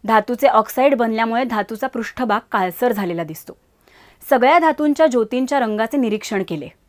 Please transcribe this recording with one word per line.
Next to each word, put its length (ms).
धातूचे 440
ऑक्साईड 480
बनल्यामुळे 480
धातूचा 440
पृष्ठभाग 520
काळसर 400
झालेला 320
दिसतो. 340
सगळ्या 320
धातूंच्या 480
ज्योतींच्या 520
रंगाचे 380
निरीक्षण 500
केले. 200